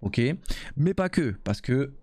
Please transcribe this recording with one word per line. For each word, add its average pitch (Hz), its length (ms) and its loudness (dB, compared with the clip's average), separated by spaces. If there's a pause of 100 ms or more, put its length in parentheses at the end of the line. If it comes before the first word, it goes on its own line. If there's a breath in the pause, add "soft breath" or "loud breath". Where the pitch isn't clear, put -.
ok ? 101 180 0 (560 loud breath)
Mais 165 180 4
pas - 140 0
que, 151 240 2 (140)
parce 101 160 0
que 131 420 0